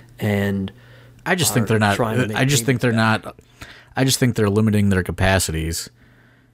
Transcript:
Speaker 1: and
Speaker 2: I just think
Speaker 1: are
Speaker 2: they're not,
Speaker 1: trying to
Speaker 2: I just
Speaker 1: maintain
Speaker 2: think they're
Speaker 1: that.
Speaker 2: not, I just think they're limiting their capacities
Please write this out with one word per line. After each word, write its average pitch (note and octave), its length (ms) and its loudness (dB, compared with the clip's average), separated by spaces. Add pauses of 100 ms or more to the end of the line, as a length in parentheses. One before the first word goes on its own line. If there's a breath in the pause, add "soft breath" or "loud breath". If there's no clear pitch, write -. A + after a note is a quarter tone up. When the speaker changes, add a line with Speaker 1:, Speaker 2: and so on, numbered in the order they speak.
(200 loud breath)
Speaker 1:
and G2+ 520 -2 (540 loud breath)
Speaker 2:
I F3+ 100 0
just E3 180 -2
think A2 120 0
Speaker 1:
are - 40 -6
Speaker 2:
they're A2 100 2
not, G#2 180 2
Speaker 1:
trying A#2 320 -2
to G#2+ 80 -4
Speaker 2:
I C3 80 2
just C#3 180 2
Speaker 1:
maintain - 20 -10
Speaker 2:
think B2 160 0
they're B2 100 0
Speaker 1:
that. A2 340 0
Speaker 2:
not, - 100 -16 (640 loud breath)
I C3 80 2
just C3+ 120 0
think B2 180 0
they're G#2+ 140 2
limiting G#2 400 2
their F#2 140 2
capacities F2 840 -2 (640 soft breath)